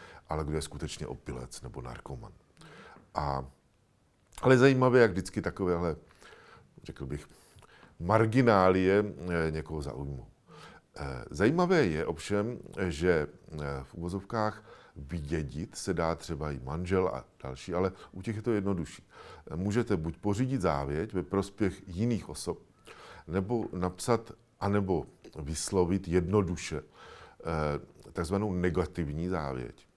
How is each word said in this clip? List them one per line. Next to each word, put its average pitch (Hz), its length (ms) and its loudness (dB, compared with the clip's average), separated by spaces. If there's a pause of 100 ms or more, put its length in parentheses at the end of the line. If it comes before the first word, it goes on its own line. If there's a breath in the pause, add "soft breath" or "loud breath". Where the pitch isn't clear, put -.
(280 loud breath)
ale 78 160 -2
kdo 76 120 -2
je 76 60 -2
skutečně 73 440 -8
opilec 62 560 -10
nebo 64 200 -12
narkoman. 69 500 -12 (840 loud breath)
A, 69 300 -2 (960)
ale 127 160 8
zajímavé, 127 400 8
jak 113 120 8
vždycky 92 320 -4
takovéhle, 87 540 0 (880 loud breath)
řekl - 240 -12
bych, 71 220 -8 (720 soft breath)
marginálie, 101 1040 6 (440)
eh, - 20 0
někoho 78 320 -6
zaujmou. 67 440 -8 (720 loud breath)
Eh, 65 320 -8
zajímavé 156 560 4
je 78 200 0
ovšem, 104 520 -2 (300)
že, 80 400 2 (240)
eh, 78 40 -10 (260)
v - 120 -16
uvozovkách 101 720 -4 (320 loud breath)
vydědit 76 800 -6
se - 180 -4
dá 82 200 0
třeba 76 380 -6
i 65 120 -8
manžel 87 440 0
a 64 160 -6 (180)
další, 67 320 -8
ale 92 180 2 (200 loud breath)
u 95 100 -12
těch 107 140 -4
je 107 60 -8
to 117 100 0
jednodušší. 98 500 -2 (480 loud breath)
Eh, 76 60 -8
můžete 104 400 0
buď 80 200 -6
pořídit 104 440 -2
závěť 73 520 0
ve 92 100 -2
prospěch 98 640 -2
jiných 101 420 -2
osob, - 300 -6 (680 loud breath)
nebo 98 440 0
napsat, 92 600 0 (280)
anebo 98 460 2 (320)
vyslovit 87 720 0
jednoduše, 87 760 2
eh, - 1300 -6
takzvanou 98 400 -2
negativní 87 760 -2
závěť. 67 580 -6 (100)